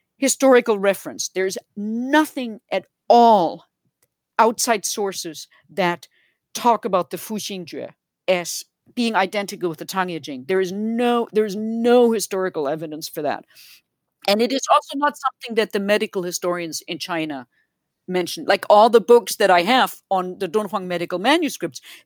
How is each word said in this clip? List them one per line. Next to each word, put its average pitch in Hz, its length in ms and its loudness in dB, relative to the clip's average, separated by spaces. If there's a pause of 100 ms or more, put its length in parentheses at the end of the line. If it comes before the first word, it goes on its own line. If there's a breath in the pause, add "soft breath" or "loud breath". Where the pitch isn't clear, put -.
(160)
historical 247 640 4
reference. 190 480 -2
There's 190 300 -4 (180)
nothing 240 840 -2 (100)
at 190 140 -4 (240)
all 220 560 6 (760)
outside 226 440 0
sources 185 640 -8 (220 soft breath)
that 175 380 -4 (480)
talk 240 280 2
about 185 280 -2
the 180 80 -8
Fu - 160 -10
Xing 190 280 -8
Jue 131 260 -12 (380)
as 180 380 -2 (300)
being 233 180 -2
identical 190 560 -2
with 156 80 -8
the 160 80 -14
Tang 185 240 -6
Ye 165 100 -8
Jing. 131 280 -12
There 190 120 0
is 185 120 -2
no, 226 600 -2
there 214 140 0
is 190 100 -6
no 233 560 2
historical 185 560 -4
evidence 156 400 -6
for - 140 -10
that. 139 240 -4 (800 soft breath)
And 208 140 2
it 240 100 0
is 269 220 -4
also 294 240 0
not 285 180 -2
something 247 400 -10
that 214 180 0
the 208 60 -4
medical 202 440 -2
historians 175 640 -6
in 170 100 -8
China 156 480 -8 (600)
mentioned. 180 400 -6
Like, 196 200 0
all 214 220 8
the 226 100 6
books 233 360 4
that 196 160 4
I 175 100 6
have 214 480 0
on 185 300 -4
the 196 80 -4
Dunhuang 202 400 -4
medical 175 320 -4
manuscripts, 247 600 -2 (260 loud breath)